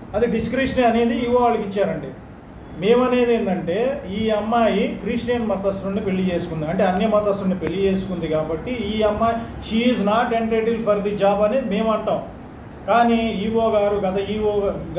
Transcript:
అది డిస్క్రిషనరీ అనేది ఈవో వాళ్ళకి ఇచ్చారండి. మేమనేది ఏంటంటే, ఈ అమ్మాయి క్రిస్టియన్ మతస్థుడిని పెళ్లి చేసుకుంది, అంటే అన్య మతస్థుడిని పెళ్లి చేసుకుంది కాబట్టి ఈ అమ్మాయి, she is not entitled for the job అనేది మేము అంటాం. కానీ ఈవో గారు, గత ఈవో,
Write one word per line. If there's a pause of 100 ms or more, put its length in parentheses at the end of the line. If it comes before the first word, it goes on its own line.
(160)
అది
డిస్క్రిషనరీ
అనేది
ఈవో
వాళ్ళకి
ఇచ్చారండి. (720)
మేమనేది
ఏంటంటే, (180)
ఈ
అమ్మాయి
క్రిస్టియన్
మతస్థుడిని
పెళ్లి
చేసుకుంది,
అంటే
అన్య
మతస్థుడిని
పెళ్లి
చేసుకుంది
కాబట్టి
ఈ
అమ్మాయి, (320)
she
is
not
entitled
for
the
job
అనేది
మేము
అంటాం. (680)
కానీ
ఈవో
గారు,
గత
ఈవో, (260)